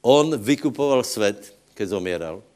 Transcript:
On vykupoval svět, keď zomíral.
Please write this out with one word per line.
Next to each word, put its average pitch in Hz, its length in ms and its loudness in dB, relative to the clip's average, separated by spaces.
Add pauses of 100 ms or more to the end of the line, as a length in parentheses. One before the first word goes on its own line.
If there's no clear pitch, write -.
On 147 380 4
vykupoval 135 640 0
svět, 104 520 -4 (180)
keď 101 160 -6
zomíral. 90 540 -6 (120)